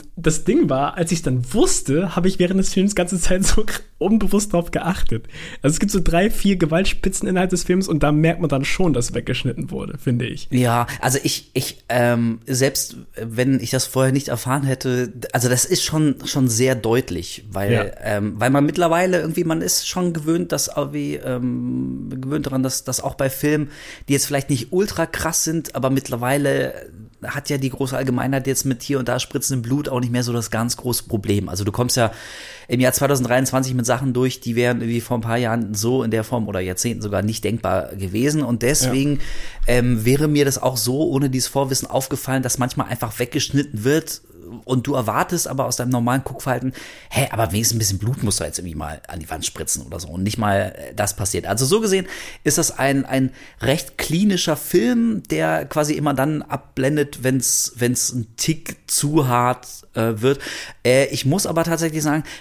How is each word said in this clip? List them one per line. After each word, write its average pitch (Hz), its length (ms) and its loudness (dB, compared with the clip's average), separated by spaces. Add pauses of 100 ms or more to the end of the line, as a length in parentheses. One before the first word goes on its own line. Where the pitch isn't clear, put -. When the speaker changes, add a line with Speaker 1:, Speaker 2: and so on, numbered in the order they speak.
(160)
Speaker 1:
das - 300 0
Ding 247 220 4
war, 135 300 0
als 165 140 0
ich 170 100 0
dann 127 320 -2
wusste, 180 600 2
habe 180 120 2
ich 196 120 2
während 185 200 2
des 190 140 2
Films 196 180 4
die - 40 -4
ganze 180 260 0
Zeit 190 240 4
so - 180 6 (180)
<laughs> - 180 -20
unbewusst 202 520 4
drauf 170 200 0
geachtet. - 560 2 (340)
Also 151 140 4
es - 40 0
gibt 202 120 2
so 196 120 2
drei, 180 280 4
vier 202 240 4
Gewaltspitzen 180 720 2
innerhalb 185 240 2
des 175 140 0
Films 185 220 2
und 160 140 2
da 147 100 4
merkt 160 300 4
man 156 80 2
dann 135 160 0
schon, 175 280 2
dass 120 200 0
weggeschnitten - 560 -4
wurde, - 300 -8
finde 123 260 0
ich. - 240 -6
Speaker 2:
Ja, 120 380 2 (140)
also 127 200 2
ich, - 320 -4
ich, - 360 -4
ähm, 117 580 2
selbst 135 480 0 (260)
wenn 123 380 2
ich 113 100 -6
das 127 160 0
vorher 131 260 2
nicht 139 180 0
erfahren 131 340 -2
hätte, 127 500 0 (200)
also 123 160 2
das 127 160 2
ist - 180 0
schon, 151 320 2 (100)
schon 131 240 2
sehr 123 240 2
deutlich, 113 800 -2
weil, 101 200 0
Speaker 1:
Ja. 101 140 2 (160)
Speaker 2:
ähm, 104 360 -2
weil 117 120 2
man 143 160 6
mittlerweile 175 560 2
irgendwie, 160 220 -2
man 160 180 -2
ist - 260 -2
schon 175 260 -2
gewöhnt, 165 380 -2
dass 147 240 -2
irgendwie, 147 420 -4
ähm, 127 920 -4
gewöhnt 135 380 -4
daran, 131 160 0
dass, 127 220 -4
dass 127 160 -4
auch 135 120 -4
bei 139 160 0
Filmen, 151 400 0 (380)
die 135 60 2
jetzt 139 120 2
vielleicht 139 240 -2
nicht 135 240 -2
ultra 180 320 0
krass - 380 -2
sind, 160 320 -4
aber 131 160 0
mittlerweile 135 840 0 (480)
hat 139 280 -8
ja 143 80 0
die 135 120 0
große 127 280 -4
Allgemeinheit 131 500 0
jetzt 135 160 0
mit 131 180 -2
hier 139 160 0
und 120 120 -2
da 123 100 0
spritzendem 131 420 -2
Blut 139 280 -2
auch 127 100 0
nicht 123 140 0
mehr 123 100 2
so 120 80 -2
das 117 200 -2
ganz 117 260 -2
große 120 260 -2
Problem. 101 460 0
Also 98 160 -4
du 104 80 0
kommst 123 240 0
ja 113 160 2 (560)
im 123 100 2
Jahr 127 140 4
zweitausenddreiundzwanzig 131 800 2
mit 123 120 0
Sachen 127 280 2
durch, 127 260 0
die 117 160 -4
wären 120 240 2
irgendwie 117 220 -2
vor 123 160 -2
ein 110 40 -2
paar 113 160 -2
Jahren 113 360 0
so 120 300 2
in 110 80 -2
der 110 120 2
Form 110 240 -2
oder 98 140 -2
Jahrzehnten 92 400 -2
sogar 101 200 0
nicht 110 220 -2
denkbar 92 440 0 (100)
gewesen. 113 440 0
Und 120 200 -2
deswegen, 135 540 2 (520)
Speaker 1:
Ja. 123 120 6
Speaker 2:
ähm, 120 260 2
wäre 139 240 4
mir 143 160 4
das 135 160 0
auch 127 160 0
so 131 320 0
ohne 135 200 2
dieses 127 200 -2
Vorwissen 135 400 -2
aufgefallen, 131 520 -2
dass 127 160 -2
manchmal 127 300 -2
einfach 110 320 -4
weggeschnitten 139 640 -2
wird, 147 380 0 (440)
und 127 220 0
du 143 80 0
erwartest 127 520 0
aber 131 180 -2
aus 123 100 -2
deinem 123 140 -2
normalen 127 340 0
Guckverhalten, 131 500 -4 (380)
hä, 131 180 0
aber 110 220 0
wenigstens 110 240 0
ein 110 40 0
bisschen 98 200 0
Blut 120 240 -2
muss 104 140 0
da 80 80 -4
jetzt 76 120 -6
irgendwie 87 160 -8
mal 76 340 -8
an 87 120 -12
die 78 100 -12
Wand 78 160 -8
spritzen - 400 -6
oder 85 140 -10
so 85 80 -12
und 87 160 -6
nicht 104 160 -2
mal, 98 360 0
äh, 65 200 -14
das 104 200 -2
passiert. 90 300 -2
Also 120 220 0
so 196 140 4
gesehen 190 260 0 (360)
ist 147 140 0
das - 220 0
ein, 135 260 2
ein 131 240 0 (320)
recht - 380 -2
klinischer 175 580 2
Film, 233 720 2
der 160 360 0
quasi 151 280 0
immer 147 220 0
dann 147 260 0
abblendet, 143 800 -2
wenn's, 131 540 0
wenn's 123 360 0
ein 120 140 -4 (120)
Tick - 400 -4 (100)
zu 147 400 2
hart, 123 400 2 (260)
äh, 113 220 0
wird. 131 240 2 (440)
Äh, 131 260 6
ich 127 180 -2
muss 165 180 2
aber 165 180 0
tatsächlich 160 380 0
sagen, 151 220 0 (180)